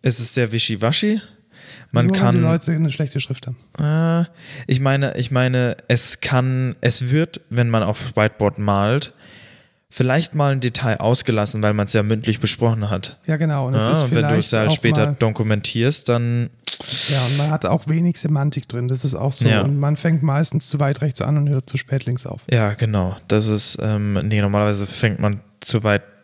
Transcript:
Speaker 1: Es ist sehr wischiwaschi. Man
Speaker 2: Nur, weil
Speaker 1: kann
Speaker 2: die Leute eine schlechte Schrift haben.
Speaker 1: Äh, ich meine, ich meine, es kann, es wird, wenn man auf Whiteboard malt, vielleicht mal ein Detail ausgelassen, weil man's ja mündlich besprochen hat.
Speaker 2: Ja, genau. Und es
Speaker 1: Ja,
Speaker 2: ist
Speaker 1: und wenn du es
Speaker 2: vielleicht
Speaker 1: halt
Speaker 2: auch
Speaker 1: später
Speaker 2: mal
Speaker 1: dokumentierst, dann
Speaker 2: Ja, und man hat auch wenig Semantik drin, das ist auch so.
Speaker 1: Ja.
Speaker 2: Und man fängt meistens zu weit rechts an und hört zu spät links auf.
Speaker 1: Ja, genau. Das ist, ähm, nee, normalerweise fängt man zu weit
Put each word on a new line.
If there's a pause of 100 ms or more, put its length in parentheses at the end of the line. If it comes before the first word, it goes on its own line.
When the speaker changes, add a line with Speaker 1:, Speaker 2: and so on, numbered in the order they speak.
Speaker 1:
Es
ist
sehr
wischiwaschi. (680)
Man
Speaker 2:
Nur,
weil
Speaker 1:
kann
Speaker 2:
die
Leute
eine
schlechte
Schrift
haben. (200)
Speaker 1:
Äh, (380)
ich
meine,
ich
meine, (120)
es
kann,
es
wird, (100)
wenn
man
auf
Whiteboard
malt, (760)
vielleicht
mal
ein
Detail
ausgelassen,
weil
man's
ja
mündlich
besprochen
hat.
Speaker 2:
Ja,
genau.
Und
es
Speaker 1:
Ja,
Speaker 2:
ist
Speaker 1:
und
wenn
du
es
Speaker 2:
vielleicht
Speaker 1:
halt
Speaker 2:
auch
Speaker 1:
später
Speaker 2:
mal
Speaker 1:
dokumentierst,
dann (580)
Speaker 2:
Ja,
und
man
hat
auch
wenig
Semantik
drin,
das
ist
auch
so.
Speaker 1:
Ja.
Speaker 2:
Und
man
fängt
meistens
zu
weit
rechts
an
und
hört
zu
spät
links
auf.
Speaker 1:
Ja,
genau. (100)
Das
ist,
ähm, (140)
nee,
normalerweise
fängt
man (200)
zu
weit (220)